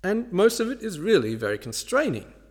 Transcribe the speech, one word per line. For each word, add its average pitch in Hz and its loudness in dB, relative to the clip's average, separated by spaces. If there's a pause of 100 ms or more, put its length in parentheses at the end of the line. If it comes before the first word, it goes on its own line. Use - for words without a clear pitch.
And 220 -2
most 220 4
of 226 -2
it 269 -8
is 190 -8
really 147 4
very 107 -2
constraining 190 -4 (180)